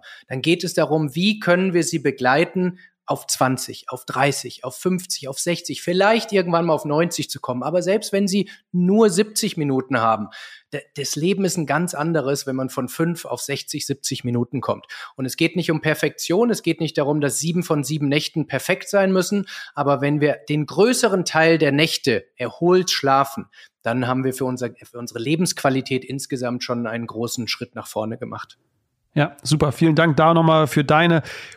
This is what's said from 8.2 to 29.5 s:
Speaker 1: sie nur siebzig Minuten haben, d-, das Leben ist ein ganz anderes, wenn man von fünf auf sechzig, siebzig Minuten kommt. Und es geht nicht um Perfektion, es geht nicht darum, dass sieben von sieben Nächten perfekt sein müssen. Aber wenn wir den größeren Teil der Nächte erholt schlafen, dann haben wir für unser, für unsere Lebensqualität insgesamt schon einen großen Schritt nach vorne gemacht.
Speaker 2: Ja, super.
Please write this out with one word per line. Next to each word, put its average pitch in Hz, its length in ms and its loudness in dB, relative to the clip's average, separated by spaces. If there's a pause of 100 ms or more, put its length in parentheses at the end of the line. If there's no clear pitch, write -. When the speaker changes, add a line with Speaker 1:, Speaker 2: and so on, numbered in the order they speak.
Speaker 1:
sie 190 240 0 (220)
nur 190 380 6
siebzig 208 480 -2
Minuten 131 420 0
haben, 110 300 2 (420)
d-, 147 120 -8 (120)
das 139 220 -6
Leben 190 260 0
ist 180 140 0
ein 156 80 0
ganz 156 280 0
anderes, 143 540 -2
wenn 131 80 -4
man 131 140 -4
von 127 180 -6
fünf 165 380 -4
auf 123 160 -8
sechzig, - 440 -8
siebzig - 380 -6
Minuten 120 380 -4
kommt. 107 240 -4 (320)
Und 131 80 -6
es 127 100 -8
geht 165 220 0
nicht 170 140 0
um 156 100 -2
Perfektion, 170 680 0
es - 120 -4
geht 165 160 -2
nicht 156 180 -4
darum, 151 220 2
dass 139 200 0
sieben 165 240 0
von 147 200 0
sieben 147 240 -2
Nächten 147 400 0
perfekt 185 400 -2
sein 196 240 2
müssen. 190 340 0 (280)
Aber 143 260 2
wenn 143 220 0
wir 147 160 2 (100)
den 151 180 0
größeren 202 600 2
Teil 160 320 4
der 147 160 4
Nächte 139 500 2 (140)
erholt 180 540 2
schlafen, 135 560 0 (340)
dann 120 260 0
haben 127 160 0
wir 131 100 0
für 131 120 -4
unser, 123 240 -4 (140)
für - 160 -18
unsere 117 200 -10
Lebensqualität 135 840 0
insgesamt 123 580 -6
schon 120 240 -4
einen 117 200 -6
großen 113 420 -6
Schritt - 260 -8
nach 110 120 -12
vorne 110 300 -6
gemacht. 110 400 -12 (560)
Speaker 2:
Ja, 147 300 0
super. 147 300 2